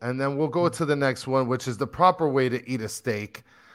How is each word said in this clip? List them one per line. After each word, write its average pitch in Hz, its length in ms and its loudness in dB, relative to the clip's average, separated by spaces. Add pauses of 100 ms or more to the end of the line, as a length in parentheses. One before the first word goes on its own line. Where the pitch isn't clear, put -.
And 123 180 -4
then 139 200 -2
we'll 151 100 0
go 170 220 2
to - 160 -4
the 143 100 2
next 135 300 0
one, 131 220 2
which 123 200 -2
is 120 80 -4
the 135 100 -2
proper 170 440 4
way 131 180 2
to 120 220 -4
eat 127 100 -2
a 110 80 -6
steak. 107 540 -6 (320)